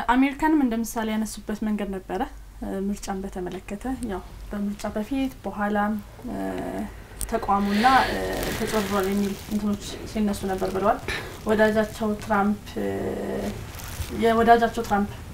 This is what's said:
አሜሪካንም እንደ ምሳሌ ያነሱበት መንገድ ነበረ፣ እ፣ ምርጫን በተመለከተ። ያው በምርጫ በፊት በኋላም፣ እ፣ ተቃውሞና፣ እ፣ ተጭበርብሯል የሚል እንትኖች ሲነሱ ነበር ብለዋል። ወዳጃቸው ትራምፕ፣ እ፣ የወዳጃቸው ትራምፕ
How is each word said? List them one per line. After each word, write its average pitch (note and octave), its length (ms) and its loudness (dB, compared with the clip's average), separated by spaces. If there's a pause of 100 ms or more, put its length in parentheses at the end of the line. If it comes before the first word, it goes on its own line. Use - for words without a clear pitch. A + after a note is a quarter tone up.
አሜሪካንም C#4 520 4
እንደ A#3+ 160 4
ምሳሌ A3+ 340 -2
ያነሱበት G#3+ 520 -4
መንገድ G#3 280 -2
ነበረ፣ F#3+ 300 -4 (380)
እ፣ G3 220 -4
ምርጫን G3 400 -4
በተመለከተ። F#3+ 640 -8 (220)
ያው G3+ 160 -6 (240)
በምርጫ G3+ 440 -4
በፊት C4 480 -2
በኋላም፣ G#3 560 0 (300)
እ፣ G#3+ 120 -6 (880)
ተቃውሞና፣ G#3 600 2 (180)
እ፣ F#3+ 120 -2 (360)
ተጭበርብሯል G3+ 540 0
የሚል G3+ 260 2 (140)
እንትኖች G#3 380 -2 (220)
ሲነሱ G#3 400 0
ነበር F#3+ 240 0
ብለዋል። F#3+ 280 2 (460)
ወዳጃቸው G#3+ 720 4
ትራምፕ፣ G#3 500 2 (120)
እ፣ G3+ 120 -2 (1300)
የወዳጃቸው A3+ 640 6
ትራምፕ G#3 280 2 (240)